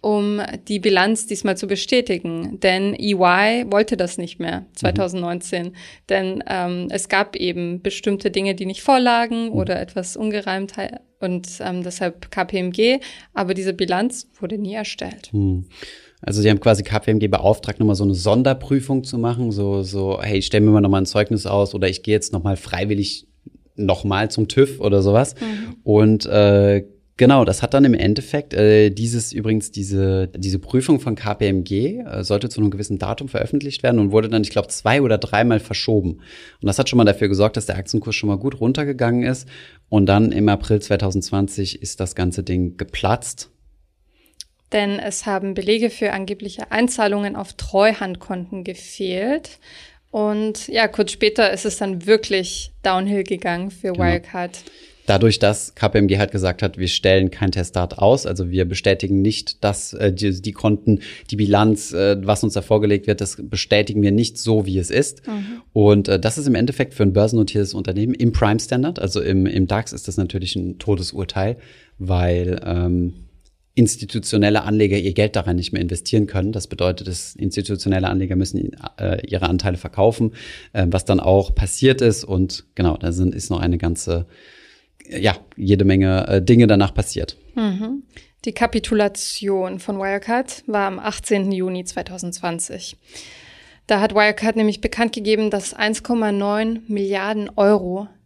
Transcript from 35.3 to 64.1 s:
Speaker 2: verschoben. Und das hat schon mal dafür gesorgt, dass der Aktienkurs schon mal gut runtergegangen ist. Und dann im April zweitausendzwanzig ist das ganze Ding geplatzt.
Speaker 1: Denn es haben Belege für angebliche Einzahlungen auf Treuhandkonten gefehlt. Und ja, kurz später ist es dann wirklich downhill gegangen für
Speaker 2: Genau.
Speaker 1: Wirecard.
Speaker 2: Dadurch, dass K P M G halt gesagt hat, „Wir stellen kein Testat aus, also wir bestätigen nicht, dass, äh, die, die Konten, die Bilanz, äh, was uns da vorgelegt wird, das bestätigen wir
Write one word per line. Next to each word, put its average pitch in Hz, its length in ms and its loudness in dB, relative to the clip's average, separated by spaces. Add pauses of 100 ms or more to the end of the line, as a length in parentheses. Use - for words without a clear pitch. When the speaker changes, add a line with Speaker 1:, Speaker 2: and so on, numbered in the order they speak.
Speaker 2:
verschoben. 98 640 -2 (400)
Und - 60 -2
das 98 120 -2
hat 131 100 2
schon 123 80 4
mal 117 80 6
dafür 101 240 2
gesorgt, 101 260 2
dass 113 120 -4
der 95 100 -4
Aktienkurs 104 380 -4
schon 107 140 -4
mal 101 80 0
gut 131 220 -6
runtergegangen 123 640 0
ist. 131 240 -4 (420)
Und 101 180 4
dann 104 240 6
im 104 180 2
April 101 320 2
zweitausendzwanzig 98 1000 -2
ist - 180 -12
das 95 160 -4
ganze 90 260 -2
Ding 90 360 -2
geplatzt. - 720 -4 (1200)
Speaker 1:
Denn 202 280 0
es - 280 -8
haben 196 260 -4
Belege 214 380 0
für 208 200 -4
angebliche 196 600 -8
Einzahlungen 208 640 0
auf 202 180 -12
Treuhandkonten 190 1120 -2
gefehlt. 190 960 -6 (500)
Und 214 580 -2
ja, 185 200 0
kurz 214 240 -2
später 214 420 2
ist 196 120 -6
es 208 120 -4
dann 190 300 -6
wirklich 208 760 0
downhill 190 420 0
gegangen 185 460 -4
für 185 240 -8
Speaker 2:
Genau. 180 100 -2
Speaker 1:
Wirecard. 175 600 -4 (420)
Speaker 2:
Dadurch, 104 320 4
dass - 380 0
K 110 140 -2
P 110 100 2
M 101 80 4
G 95 100 2
halt 101 140 0
gesagt 92 320 -2
hat, 95 160 -4
„Wir 92 80 -2
stellen 95 420 2
kein 95 220 -2
Testat 90 480 -4
aus, 123 260 4
also 90 240 -4
wir 90 160 0
bestätigen 95 560 0
nicht, - 420 -2
dass, 101 300 -2
äh, 104 180 2
die, 95 300 -2
die 101 100 -6
Konten, 104 500 2 (280)
die 107 60 -6
Bilanz, 104 580 2
äh, 98 320 2
was 104 180 0
uns 107 100 -2
da 98 100 -4
vorgelegt 104 420 2
wird, 101 160 0
das - 180 -6
bestätigen 104 640 0
wir 101 100 4